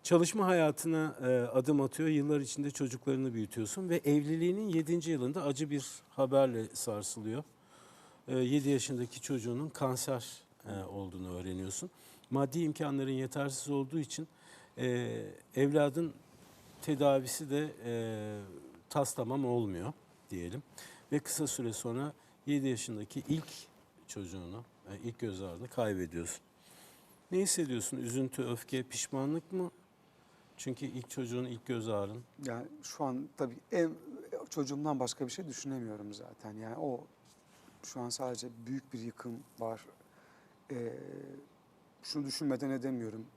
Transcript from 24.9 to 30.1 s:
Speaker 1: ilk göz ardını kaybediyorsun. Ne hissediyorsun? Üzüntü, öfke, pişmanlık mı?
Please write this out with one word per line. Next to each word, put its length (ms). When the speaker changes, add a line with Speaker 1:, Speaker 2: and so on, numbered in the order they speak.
Speaker 1:
ilk 160
göz 220
ardını 260
kaybediyorsun. 760
Ne 60
hissediyorsun? 600
Üzüntü, 460
öfke, 400
pişmanlık 680
mı? 200